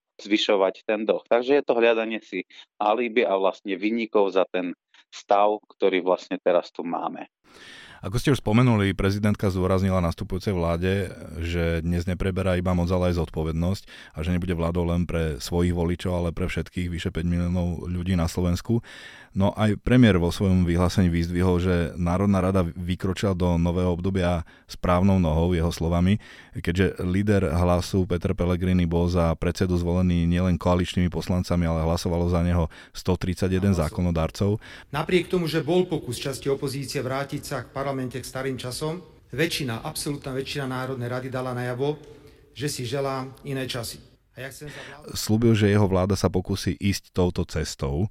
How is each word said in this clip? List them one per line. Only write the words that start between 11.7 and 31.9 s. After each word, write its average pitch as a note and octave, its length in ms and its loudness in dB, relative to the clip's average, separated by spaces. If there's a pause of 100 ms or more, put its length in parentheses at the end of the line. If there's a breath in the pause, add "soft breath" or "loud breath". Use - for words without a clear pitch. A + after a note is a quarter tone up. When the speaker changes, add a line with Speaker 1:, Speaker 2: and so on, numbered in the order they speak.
Speaker 2:
dnes F2 240 0
nepreberá F#2 560 0
iba F2+ 160 2
moc, F2 160 2
ale F2+ 240 2
aj E2+ 80 0
zodpovednosť D#2+ 600 -2 (280 loud breath)
a - 80 -10
že E2 160 0
nebude F2 160 -2
vládou E2+ 320 0
len E2+ 240 0
pre D#2+ 320 -2
svojich F2 320 0
voličov, F2 400 -2
ale E2+ 240 -2
pre F#2 160 -4
všetkých F2 400 -6
vyše E2+ 240 -6
päť E2+ 160 0
miliónov F2 560 -2
ľudí F2+ 320 0
na E2 80 2
Slovensku. F2+ 560 0 (500 loud breath)
No F#2+ 240 2
aj G#2 240 0
premiér A2 400 6
vo F2 80 2
svojom F#2 320 2
vyhlásení F2 480 2
vyzdvihol, F2 480 2
že F2+ 180 2 (220)
Národná F#2 400 2
rada F#2+ 240 2
vykročila F2+ 720 -2
do F2 240 2
nového F2 320 2
obdobia F2 560 0 (240 soft breath)
správnou F#2 480 4
nohou, E2+ 400 2
jeho E2 160 0
slovami, F2 480 2 (320 loud breath)
keďže F2 480 0
líder F#2+ 480 2
Hlasu F2+ 560 2
Peter F2 320 -2
Pellegrini F2+ 480 2
bol E2+ 240 2
za E2+ 240 2
predsedu F2 460 0
zvolený F2 500 2
nielen F2 320 2
koaličnými F2+ 480 2
poslancami, F2+ 560 0
ale E2 160 0
hlasovalo E2+ 480 0